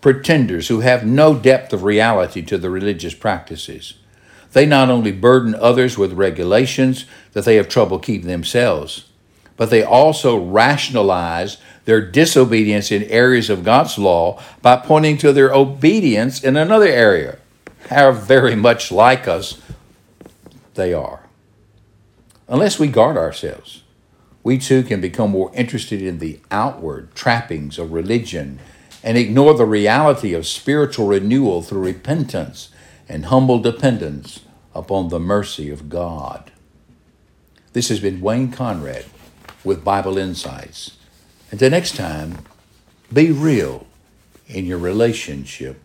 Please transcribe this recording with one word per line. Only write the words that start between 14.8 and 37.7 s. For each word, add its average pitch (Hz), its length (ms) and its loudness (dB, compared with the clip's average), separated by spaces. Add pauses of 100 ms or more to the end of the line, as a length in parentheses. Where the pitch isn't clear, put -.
to 147 140 4
their 135 180 4
obedience 135 920 2
in 135 120 2
another 196 320 4
area. 104 500 2 (520)
How 135 220 6
very 120 440 2
much 113 360 2
like 120 360 4
us - 300 -6 (1200)
they 90 180 -2
are. - 280 -8 (1300)
Unless 185 300 -2
we 151 100 0
guard 123 300 2
ourselves, - 640 -8 (640)
we 131 140 0
too 131 260 2
can 101 180 -4
become 101 300 -2
more 95 240 -2
interested 113 460 -6
in 90 180 -8
the 80 200 -10 (120)
outward 95 640 -6
trappings 82 640 -6
of 82 120 -10
religion 82 680 -6 (440)
and 113 140 0
ignore 123 360 4
the 131 120 2
reality 110 680 0
of 80 120 -6
spiritual 139 600 -2
renewal 101 540 0
through 95 200 -8
repentance 92 880 -6 (400)
and 78 160 -10
humble 131 340 2
dependence 104 800 -4 (340)
upon 87 360 -6
the 82 100 -6
mercy 92 500 -4
of 73 200 -14
God. 82 640 -10 (1200)